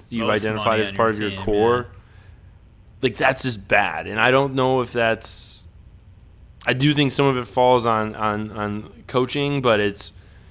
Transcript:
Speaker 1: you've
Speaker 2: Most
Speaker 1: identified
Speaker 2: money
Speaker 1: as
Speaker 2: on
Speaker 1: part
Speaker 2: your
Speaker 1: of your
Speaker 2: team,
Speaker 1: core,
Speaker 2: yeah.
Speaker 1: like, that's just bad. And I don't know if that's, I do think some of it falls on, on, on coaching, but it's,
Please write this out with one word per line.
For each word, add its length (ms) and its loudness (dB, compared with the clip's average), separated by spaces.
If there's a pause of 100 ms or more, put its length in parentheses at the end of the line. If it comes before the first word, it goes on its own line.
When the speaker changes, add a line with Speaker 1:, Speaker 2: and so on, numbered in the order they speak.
(100)
Speaker 1:
you've 160 -4
Speaker 2:
Most 180 2
Speaker 1:
identified 280 -4
Speaker 2:
money 100 2
Speaker 1:
as 80 -2
Speaker 2:
on 60 -10
Speaker 1:
part 220 2
Speaker 2:
your 100 -4
Speaker 1:
of 40 -4
your 100 -10
Speaker 2:
team, 40 -10
Speaker 1:
core, 300 2 (140)
Speaker 2:
yeah. 60 -20 (1040)
Speaker 1:
like, 140 0
that's 280 0
just 220 -4
bad. 400 0
And 140 -4
I 100 4
don't 240 2
know 280 2
if 100 -6
that's, 760 -4 (1000)
I 100 0
do 200 2
think 160 2
some 160 2
of 120 4
it 100 -6
falls 380 4
on, 280 0
on, 380 -4
on 560 -8
coaching, 540 -2
but 180 4
it's, 320 -2 (380)